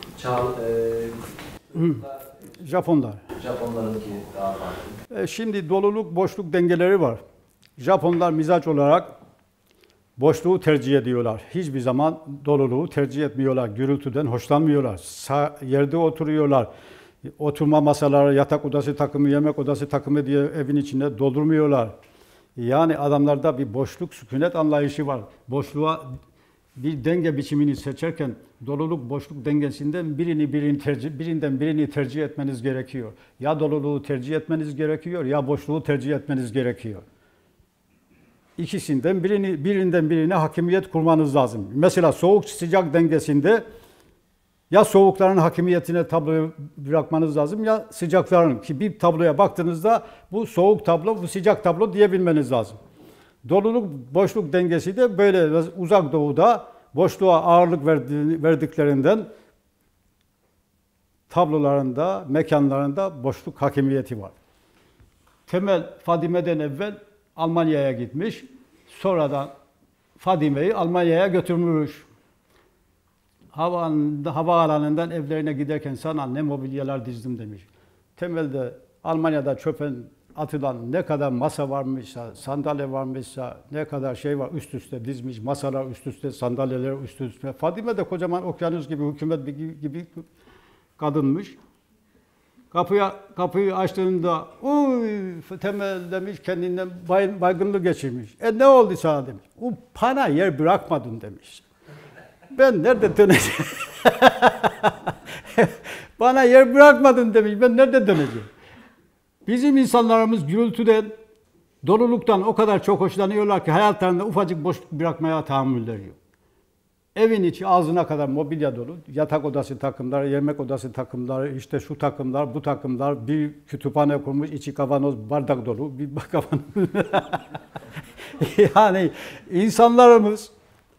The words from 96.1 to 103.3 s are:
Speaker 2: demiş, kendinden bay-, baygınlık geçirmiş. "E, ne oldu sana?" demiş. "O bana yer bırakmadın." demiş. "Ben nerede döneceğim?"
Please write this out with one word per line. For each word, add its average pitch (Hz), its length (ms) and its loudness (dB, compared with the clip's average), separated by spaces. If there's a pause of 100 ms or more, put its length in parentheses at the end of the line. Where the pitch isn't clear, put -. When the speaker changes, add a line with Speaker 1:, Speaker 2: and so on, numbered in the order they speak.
Speaker 2:
demiş, 190 300 -6
kendinden 180 460 -4 (200)
bay-, 190 320 2
baygınlık 185 440 0
geçirmiş. 127 560 -4
"E, 220 180 -2
ne 269 80 6
oldu 240 300 8
sana?" 147 300 0
demiş. 113 180 -16 (160)
"O 240 120 -6 (300)
bana 269 240 0
yer 156 320 0
bırakmadın." 147 640 -2
demiş. - 420 -20 (960)
"Ben 247 240 6
nerede 214 340 2
döneceğim?" - 480 6 (400)